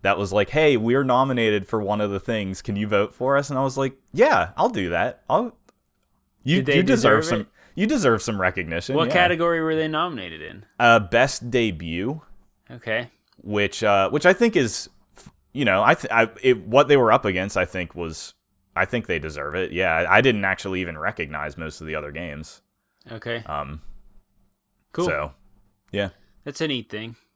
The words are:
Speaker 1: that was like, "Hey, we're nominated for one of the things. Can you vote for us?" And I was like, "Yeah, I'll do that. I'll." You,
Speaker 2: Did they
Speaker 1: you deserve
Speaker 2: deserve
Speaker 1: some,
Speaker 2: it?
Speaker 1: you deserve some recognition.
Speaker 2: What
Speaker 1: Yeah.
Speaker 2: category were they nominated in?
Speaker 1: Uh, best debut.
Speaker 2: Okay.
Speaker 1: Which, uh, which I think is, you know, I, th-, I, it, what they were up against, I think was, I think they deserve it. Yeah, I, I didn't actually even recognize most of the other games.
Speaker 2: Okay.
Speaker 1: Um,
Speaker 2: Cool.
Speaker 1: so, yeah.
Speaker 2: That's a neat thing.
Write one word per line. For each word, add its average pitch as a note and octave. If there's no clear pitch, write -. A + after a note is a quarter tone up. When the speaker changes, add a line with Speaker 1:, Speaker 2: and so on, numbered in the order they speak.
Speaker 1:
that G2
was G2
like, G2+
"Hey, D3
we're A#2
nominated B2
for A2+
one G#2
of G#2
the G2
things. G2+
Can G#2
you G#2
vote G2+
for C3+
us?" C#3
And C3+
I C3+
was C3
like, C3+
"Yeah, D#3
I'll G3
do G#2
that. F2+
I'll." A3
You, D3
Speaker 2:
Did C3+
they C#3+
Speaker 1:
you F3+
deserve B2+
Speaker 2:
deserve -
Speaker 1:
some, A2
Speaker 2:
it? -
Speaker 1:
you F#3+
deserve E3
some G#2
recognition. F2+
Speaker 2:
What D#3+
Speaker 1:
Yeah. D#3+
Speaker 2:
category E3+
were D#3+
they D#3+
nominated C#3
in? E2+
Speaker 1:
Uh, A#2
best A#2
debut. G#2
Speaker 2:
Okay. A#2+
Speaker 1:
Which, G2+
uh, G2+
which D3
I F#3
think A3+
is, B2
you C#3
know, G2+
I, C3+
th-, -
I, A2+
it, B2
what C3
they C#3+
were A#2
up C3
against, G2
I F#2
think F2
was, E2
I F2+
think A#2
they E2+
deserve D2
it. F2+
Yeah, E2+
I, F2
I A2
didn't A2+
actually F#2+
even E2+
recognize D2+
most D#2+
of D#2+
the D#2
other D2
games. D#2
Speaker 2:
Okay. A#2
Speaker 1:
Um, D2
Speaker 2:
Cool. F3
Speaker 1:
so, D2
yeah. G2
Speaker 2:
That's C#3+
a D#3+
neat B2+
thing. A2+